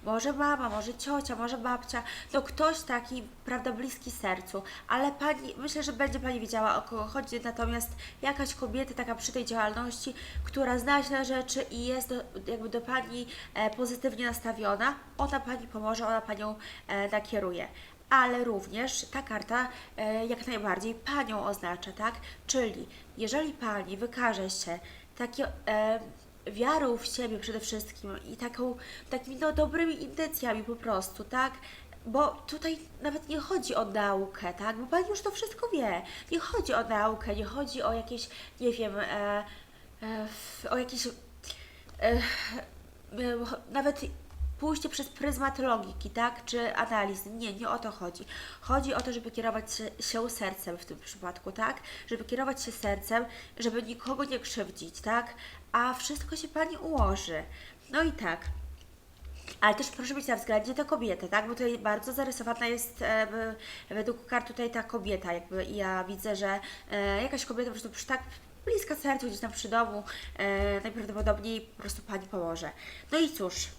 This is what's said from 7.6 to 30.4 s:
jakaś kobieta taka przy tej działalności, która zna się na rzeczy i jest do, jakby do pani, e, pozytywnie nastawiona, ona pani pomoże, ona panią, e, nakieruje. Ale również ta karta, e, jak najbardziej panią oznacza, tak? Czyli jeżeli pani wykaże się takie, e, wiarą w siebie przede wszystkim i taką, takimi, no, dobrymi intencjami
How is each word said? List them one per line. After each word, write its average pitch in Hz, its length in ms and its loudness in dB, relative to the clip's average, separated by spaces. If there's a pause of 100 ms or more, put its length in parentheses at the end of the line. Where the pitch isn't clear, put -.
jakaś 277 340 2
kobieta 254 380 0
taka 233 220 -2
przy 247 160 -4
tej 247 140 0
działalności, 226 680 0 (300)
która 247 360 4
zna 277 240 6
się 277 80 -2
na 269 120 4
rzeczy 254 480 0
i 233 140 -2
jest 254 240 0
do, 240 420 -4
jakby 226 180 -2
do 233 120 0
pani, 240 460 -2 (260)
e, 214 160 4
pozytywnie 240 560 0
nastawiona, 226 680 2 (220)
ona 277 220 2
pani 240 280 -4
pomoże, 220 400 0
ona 220 140 4
panią, 214 340 -2 (320)
e, 202 220 2
nakieruje. 202 580 0 (420)
Ale 247 340 8
również 233 640 0
ta 269 160 -4
karta, 233 480 0 (280)
e, 220 280 2
jak 233 220 -2
najbardziej 208 480 0
panią 226 500 0
oznacza, 185 460 -2
tak? 214 220 0 (340)
Czyli 233 400 2 (300)
jeżeli 277 360 2
pani 202 440 -2
wykaże 226 520 2
się 175 300 -2 (380)
takie, 240 300 0 (200)
e, 220 320 4 (460)
wiarą 247 520 4
w - 80 -4
siebie 220 340 -2
przede 220 200 -4
wszystkim 214 600 -6 (140)
i 226 40 -12
taką, 240 380 -2 (340)
takimi, 262 260 -4
no, 302 160 4
dobrymi 302 520 4
intencjami 262 600 0